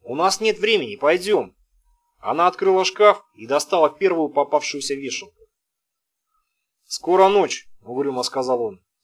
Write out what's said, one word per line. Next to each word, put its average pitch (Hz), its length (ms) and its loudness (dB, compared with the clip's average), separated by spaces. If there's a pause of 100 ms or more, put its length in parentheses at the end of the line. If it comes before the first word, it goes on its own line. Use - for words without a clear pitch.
У 123 140 -12
нас 180 240 0
нет 214 200 -2
времени, 180 360 0
пойдем. 175 600 0 (640)
Она 156 280 0
открыла 185 380 2
шкаф - 480 2
и 113 140 -20
достала 147 420 0
первую 165 400 0
попавшуюся 143 640 -4
вешалку. - 460 -12 (1500)
«Скоро 190 440 2
ночь», 190 380 0 (140)
угрюмо 127 420 -6
сказал 127 380 -2
он. 101 220 -8 (200)